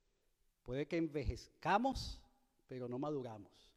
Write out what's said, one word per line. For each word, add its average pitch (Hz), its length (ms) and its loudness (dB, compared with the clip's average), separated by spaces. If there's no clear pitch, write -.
Puede 135 240 -2
que 170 120 0
envejezcamos, 160 1200 0
pero 127 200 -6
no 123 100 -2
maduramos. 123 800 -4